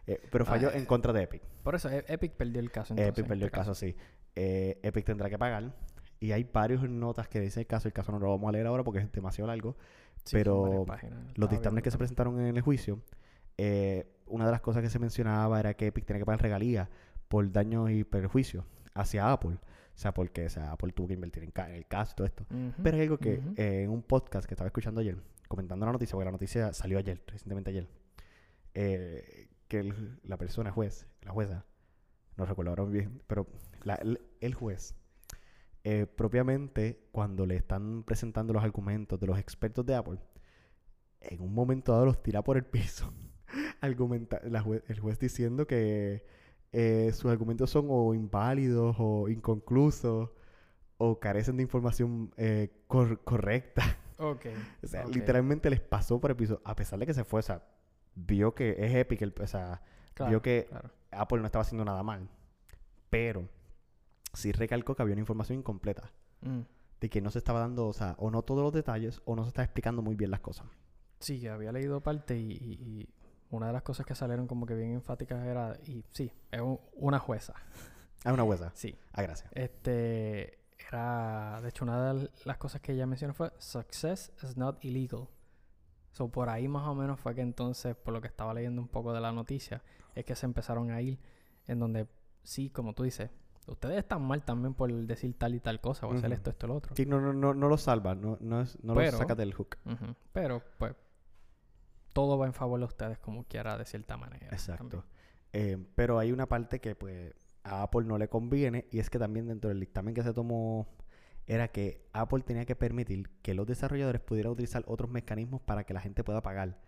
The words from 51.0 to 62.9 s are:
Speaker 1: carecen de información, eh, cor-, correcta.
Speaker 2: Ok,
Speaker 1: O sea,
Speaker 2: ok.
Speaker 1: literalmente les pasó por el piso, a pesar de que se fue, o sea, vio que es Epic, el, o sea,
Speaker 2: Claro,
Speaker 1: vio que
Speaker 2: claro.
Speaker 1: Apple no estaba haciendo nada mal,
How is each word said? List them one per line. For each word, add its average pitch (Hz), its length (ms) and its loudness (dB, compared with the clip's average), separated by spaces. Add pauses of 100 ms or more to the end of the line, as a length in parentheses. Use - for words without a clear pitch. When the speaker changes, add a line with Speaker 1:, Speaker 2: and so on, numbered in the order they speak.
Speaker 1:
carecen 110 380 2
de 131 60 2
información, 120 760 2
eh, 107 320 2 (180)
cor-, 120 360 4
correcta. 113 600 2 (340)
Speaker 2:
Ok, 151 280 -4 (380)
Speaker 1:
O - 40 -8
sea, 90 180 -6
Speaker 2:
ok. 123 100 -2
Speaker 1:
literalmente 127 540 4
les 123 120 4
pasó 104 400 2
por 143 100 2
el 120 60 0
piso, 107 260 2
a 107 120 -4
pesar 101 240 -2
de 120 80 0
que 165 60 2
se 127 100 2
fue, 110 160 2
o 107 40 0
sea, 90 220 -4 (500)
vio 101 400 4
que 113 220 2
es 110 180 2
Epic, 127 280 4
el, 101 180 -2
o 98 60 -4
sea, 90 340 -6 (320)
Speaker 2:
Claro, 127 160 -4
Speaker 1:
vio 110 120 6
que 120 280 2
Speaker 2:
claro. - 220 -12 (200)
Speaker 1:
Apple 107 280 2
no 110 80 0
estaba 110 160 2
haciendo 110 200 0
nada 98 200 -2
mal, 98 260 -6 (800)